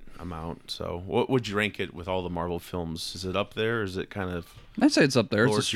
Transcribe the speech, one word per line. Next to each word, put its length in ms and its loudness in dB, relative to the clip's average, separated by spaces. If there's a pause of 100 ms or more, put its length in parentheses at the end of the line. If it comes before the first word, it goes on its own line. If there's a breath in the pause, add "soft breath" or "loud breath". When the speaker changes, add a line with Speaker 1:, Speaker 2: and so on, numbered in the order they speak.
(180)
Speaker 1:
amount. 520 -8
So, 360 -6
what 240 2
would 180 2
you 80 -4
rank 240 0
it 140 -6
with 120 -10
all 160 0
the 60 -4
Marvel 300 -2
films? 560 -6
Is 100 -8
it 100 -2
up 200 -2
there, 260 0
or 40 -2
is 120 -6
it 140 -4
kind 200 -4
of 160 -6 (340)
Speaker 2:
I'd 120 8
say 120 6
it's 120 4
up 140 4
there. 140 6
It's 80 6
Speaker 1:
lower 80 4
Speaker 2:
a 20 4
Speaker 1:
tier? 140 -2